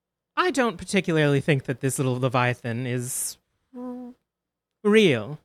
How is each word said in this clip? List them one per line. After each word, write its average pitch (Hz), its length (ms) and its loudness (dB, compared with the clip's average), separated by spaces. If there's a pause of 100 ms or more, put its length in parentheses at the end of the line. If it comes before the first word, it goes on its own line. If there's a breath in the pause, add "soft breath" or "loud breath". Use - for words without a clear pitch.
(360)
I 349 160 0
don't 240 260 0
particularly 156 640 2
think 139 240 0
that 131 160 -6
this 135 180 -2
little 131 200 0
Leviathan 123 680 -2
is 123 500 -6 (400)
r-, 247 360 -12 (680)
real. 151 600 4